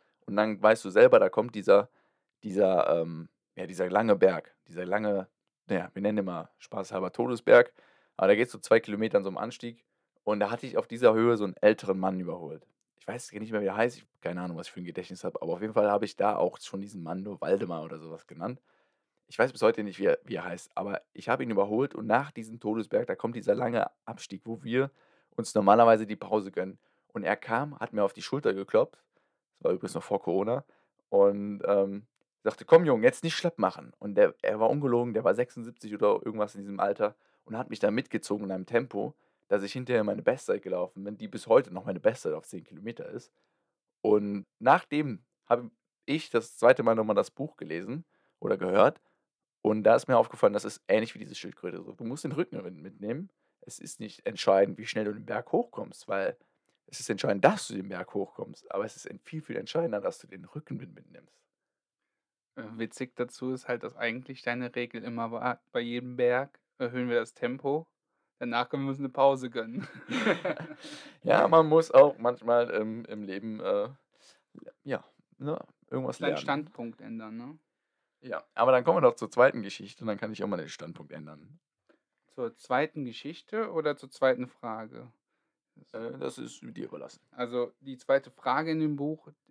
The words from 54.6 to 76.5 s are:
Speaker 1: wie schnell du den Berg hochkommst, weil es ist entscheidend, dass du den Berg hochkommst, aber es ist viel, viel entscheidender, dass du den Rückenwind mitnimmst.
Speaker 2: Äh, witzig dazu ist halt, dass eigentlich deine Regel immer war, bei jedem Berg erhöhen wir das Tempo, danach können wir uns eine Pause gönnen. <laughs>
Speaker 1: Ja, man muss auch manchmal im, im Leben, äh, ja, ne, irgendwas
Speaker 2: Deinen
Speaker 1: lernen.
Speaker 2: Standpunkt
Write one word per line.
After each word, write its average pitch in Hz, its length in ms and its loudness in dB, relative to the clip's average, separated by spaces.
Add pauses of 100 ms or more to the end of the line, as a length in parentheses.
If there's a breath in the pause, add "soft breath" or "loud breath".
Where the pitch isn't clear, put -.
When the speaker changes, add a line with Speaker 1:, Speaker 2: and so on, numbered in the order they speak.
Speaker 1:
wie 113 80 -14
schnell 110 180 -4
du 104 100 -4
den 110 120 -14
Berg 113 260 -8
hochkommst, - 560 -6
weil 98 280 -4 (500)
es - 140 -18
ist - 100 -8
entscheidend, 101 340 0
dass 190 240 2
du - 60 -10
den 98 140 -8
Berg 92 260 -12
hochkommst, - 580 -8
aber 101 120 -2
es 110 120 -12
ist - 120 -16 (160)
viel, 156 180 -10
viel 120 140 -10
entscheidender, 107 440 -4
dass 95 180 -6
du - 80 -20
den 90 180 -18
Rückenwind - 500 -12
mitnimmst. - 460 -20 (1160)
Speaker 2:
Äh, 120 80 -14 (140)
witzig 113 380 -10
dazu 127 360 -6
ist 127 160 -10
halt, 120 140 -6
dass 110 140 -12
eigentlich 120 460 -8
deine 120 320 -6
Regel 120 300 -6
immer 117 280 -6
war, 120 300 -6 (100)
bei 120 80 -2
jedem 120 360 -8
Berg 123 440 0 (180)
erhöhen 123 300 -4
wir 120 120 2
das 113 140 -6
Tempo, 135 540 -4 (500)
danach 120 300 -2
können 139 160 -4
wir 139 60 -2
uns 135 80 -6
eine 139 100 -6
Pause 131 420 2
gönnen. 117 360 -8 (220)
<laughs> 208 580 -2 (580 loud breath)
Speaker 1:
Ja, - 240 6
man 160 200 8
muss 160 240 4
auch 139 260 10
manchmal 120 520 0
im, 110 340 -4
im 107 180 -12
Leben, 101 380 -8
äh, 104 280 -2 (960 soft breath)
ja, 135 200 -8 (340)
ne, 143 200 -8 (320)
irgendwas 131 300 -6
Speaker 2:
Deinen 147 160 -2
Speaker 1:
lernen. - 20 -6
Speaker 2:
Standpunkt - 640 -8